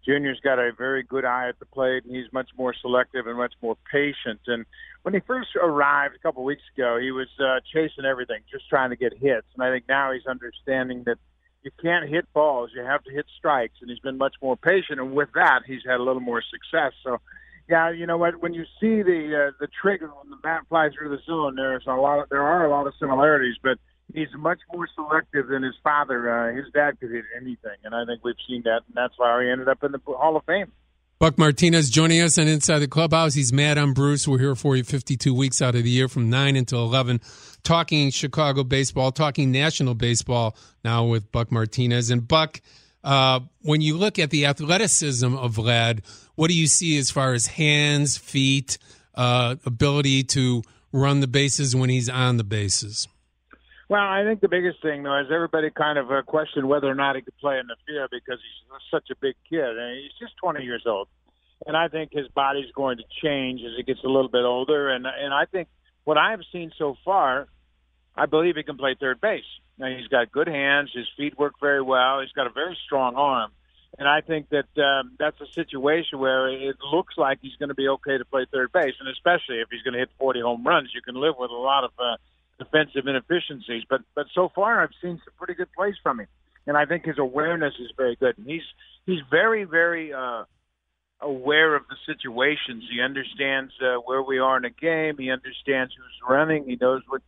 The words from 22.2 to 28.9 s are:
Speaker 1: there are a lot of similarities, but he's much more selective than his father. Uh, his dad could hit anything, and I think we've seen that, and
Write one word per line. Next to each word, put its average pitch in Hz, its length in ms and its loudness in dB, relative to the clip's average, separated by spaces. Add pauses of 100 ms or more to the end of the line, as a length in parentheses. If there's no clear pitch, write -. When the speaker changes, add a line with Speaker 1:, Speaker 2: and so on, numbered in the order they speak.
Speaker 1:
there 139 140 0
are 165 240 4
a 147 40 4
lot 143 180 0
of 139 100 -10
similarities, 135 640 4
but 131 160 0 (360)
he's 151 220 -4
much 160 220 -2 (140)
more 170 220 -6
selective 151 540 -2
than 135 140 -2
his 131 200 -4
father. 135 480 0
Uh, 117 240 0
his 139 180 -8
dad 147 280 2
could 120 100 -8
hit 117 140 -8 (120)
anything, 120 460 -12
and 110 120 -12
I 120 100 -2
think 117 180 -8
we've 120 140 -4 (120)
seen 123 160 -8
that, 113 220 0
and - 80 -20